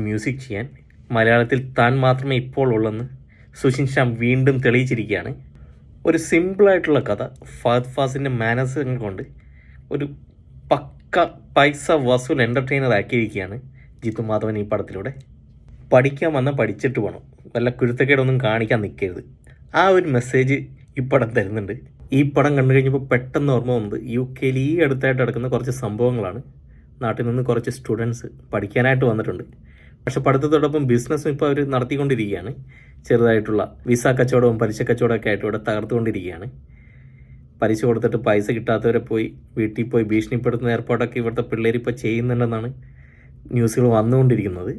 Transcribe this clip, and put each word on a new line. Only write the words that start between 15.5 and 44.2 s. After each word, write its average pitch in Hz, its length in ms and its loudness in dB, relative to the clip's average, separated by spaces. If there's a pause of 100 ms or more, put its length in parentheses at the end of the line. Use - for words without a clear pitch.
പഠിക്കാൻ 139 440 4
വന്നാൽ 135 240 0
പഠിച്ചിട്ട് 117 400 -2
പോകണം, 92 220 -6 (320)
വല്ല 120 140 0 (100)
കുരുത്തക്കേടൊന്നും 131 640 2
കാണിക്കാൻ 113 400 0
നിൽക്കരുത്. 92 380 -6 (580)
ആ - 20 6 (140)
ഒരു 180 100 2 (100)
മെസ്സേജ് 131 420 0 (400)
ഈ 135 40 -2 (100)
പടം 120 260 2
തരുന്നുണ്ട്. 101 360 -4 (440)
ഈ - 20 4 (160)
പടം 143 220 4
കണ്ടു 131 160 2
കഴിഞ്ഞപ്പോൾ 135 380 2
പെട്ടെന്ന് 135 440 0
ഓർമ്മ 120 220 0
വന്നത് 104 200 -6 (160)
യു 123 80 0 (160)
കെയിൽ 131 180 0 (100)
ഈ 151 40 0 (160)
അടുത്തായിട്ട് 131 360 0
നടക്കുന്ന 120 320 -2
കുറച്ച് 123 280 -2
സംഭവങ്ങളാണ്. 113 600 -2 (600)
നാട്ടിൽ 113 280 -2
നിന്ന് 127 200 0
കുറച്ച് 117 300 -2
സ്റ്റുഡൻസ് 117 460 -4 (280)
പഠിക്കാനായിട്ട് 127 560 0
വന്നിട്ടുണ്ട്. 107 340 -4 (600)
പക്ഷെ 135 220 -4
പഠിത്തത്തോടൊപ്പം 147 640 2
ബിസിനസ്സും 147 440 0
ഇപ്പോൾ 147 160 0
അവർ 143 100 0 (140)
നടത്തിക്കൊണ്ടിരിക്കുകയാണ്. 123 760 -2 (560)
ചെറുതായിട്ടുള്ള 110 560 4 (280)
വിസ 120 160 2 (120)
കച്ചവടവും 123 440 4
പലിശ 107 280 -2
കച്ചവടമൊക്കെ 117 400 0
ആയിട്ട് 101 180 -2
ഇവിടെ 104 200 -4
തകർത്തുകൊണ്ടിരിക്കുകയാണ്. 107 800 -4 (1120)
പലിശ 110 260 0
കൊടുത്തിട്ട് 113 380 2
പൈസ 104 200 2 (100)
കിട്ടാത്തവരെ 113 520 0
പോയി 113 160 0 (320)
വീട്ടിൽ 110 360 -2
പോയി 117 180 2
ഭീഷണിപ്പെടുത്തുന്ന 117 640 -2
ഏർപ്പാടൊക്കെ 120 460 -2
ഇവിടുത്തെ 113 300 -2
പിള്ളേർ 113 280 0
ഇപ്പോൾ 117 240 -4
ചെയ്യുന്നുണ്ടെന്നാണ് 117 640 -2 (880)
ന്യൂസുകൾ 117 300 2 (100)
വന്നുകൊണ്ടിരിക്കുന്നത്. 110 840 2